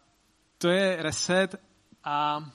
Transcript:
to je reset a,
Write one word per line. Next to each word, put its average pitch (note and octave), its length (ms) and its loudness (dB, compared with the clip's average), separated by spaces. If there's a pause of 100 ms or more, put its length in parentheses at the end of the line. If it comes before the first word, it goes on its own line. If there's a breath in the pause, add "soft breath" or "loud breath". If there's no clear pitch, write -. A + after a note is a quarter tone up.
(580)
to F3 100 0
je F#3 340 2
reset F#3 540 0 (480)
a, D3 500 -2